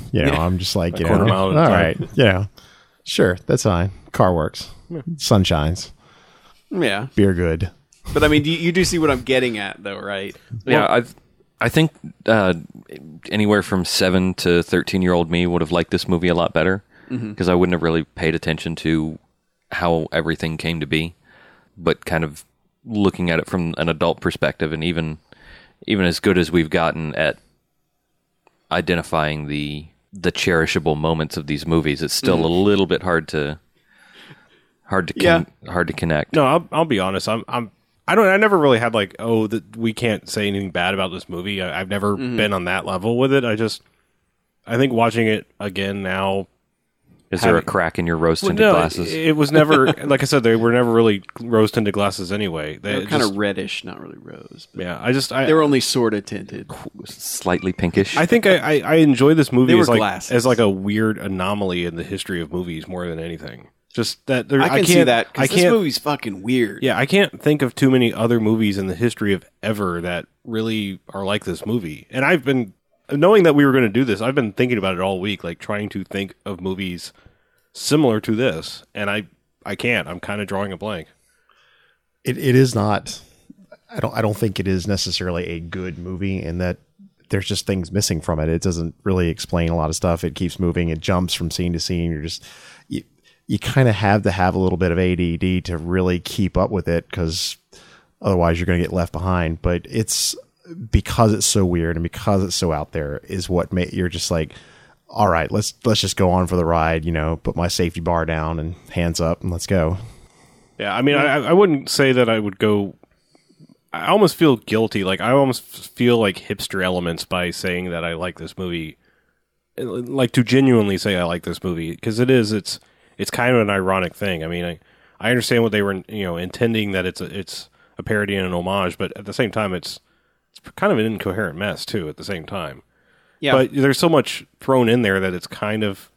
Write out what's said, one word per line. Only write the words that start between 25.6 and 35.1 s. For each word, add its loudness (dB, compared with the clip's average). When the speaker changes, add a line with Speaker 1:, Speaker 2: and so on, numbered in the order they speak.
Speaker 4:
even 0
as 0
good 2
as 2
we've 2
gotten -2
at -2
identifying -2
the, -6
the -2
cherishable 0
moments -2
of -8
these -6
movies, 2
it's -4
still 2
Speaker 2:
Mm-hmm. 2
Speaker 4:
a 2
little 2
bit 0
hard -2
to, -4
hard -2
to -6